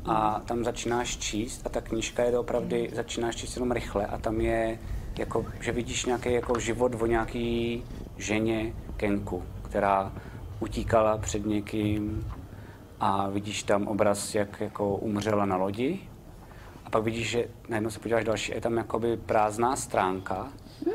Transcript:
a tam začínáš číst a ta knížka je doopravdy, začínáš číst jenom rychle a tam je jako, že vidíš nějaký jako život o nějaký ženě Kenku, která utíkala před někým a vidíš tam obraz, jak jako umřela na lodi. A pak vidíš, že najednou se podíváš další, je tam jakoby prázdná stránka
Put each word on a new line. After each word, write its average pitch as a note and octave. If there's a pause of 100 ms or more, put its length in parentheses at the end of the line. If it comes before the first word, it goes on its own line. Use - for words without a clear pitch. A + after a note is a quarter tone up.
a G#2+
tam A#2
začínáš A#2+
číst A2+
a -
ta A#2
knížka A2+
je A#2+
doopravdy, A#2+
začínáš A#2
číst -
jenom B2
rychle A2
a -
tam A2+
je A2+ (400)
jako, A2 (160)
že A#2
vidíš A#2+
nějaký B2
jako A#2+
život A2+
o A#2
nějaký A#2 (340)
ženě A2 (240)
Kenku, G2+ (180)
která G2 (480)
utíkala A2
před G#2
někým G#2 (680)
a G2
vidíš G2+
tam G2+
obraz, G2+
jak G#2
jako G2+
umřela G#2
na G2
lodi. A2 (840)
A -
pak A2
vidíš, A2+
že A2+ (240)
najednou A2+
se G#2+
podíváš A2
další, G#2+
je A#2
tam A#2
jakoby A2+
prázdná A2+
stránka F#2+ (480)